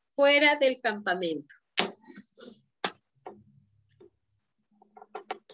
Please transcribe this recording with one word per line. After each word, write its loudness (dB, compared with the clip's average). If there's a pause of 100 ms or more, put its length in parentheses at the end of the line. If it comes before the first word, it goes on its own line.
fuera 4
del 0
campamento. -4 (4000)